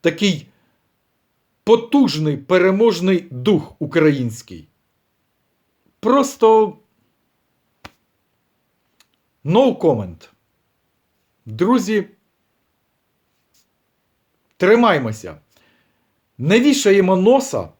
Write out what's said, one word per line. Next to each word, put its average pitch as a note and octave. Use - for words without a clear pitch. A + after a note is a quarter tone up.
такий E3
потужний, A3
переможний F#3
дух D3
український. C3
Просто A3
no A3+
comment. G2+
Друзі, G3
тримаймося. F3
Не E3+
вішаємо G3
носа. F#3+